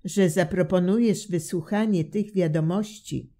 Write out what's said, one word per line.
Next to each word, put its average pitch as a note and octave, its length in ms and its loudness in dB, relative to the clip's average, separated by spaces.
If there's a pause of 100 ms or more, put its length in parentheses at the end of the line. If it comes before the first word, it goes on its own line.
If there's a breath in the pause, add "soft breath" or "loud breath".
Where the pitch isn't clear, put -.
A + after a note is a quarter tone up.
że F#3 260 2
zaproponujesz F#3+ 1000 2
wysłuchanie F3+ 720 -2
tych G3+ 280 -4
wiadomości D#3+ 1080 -2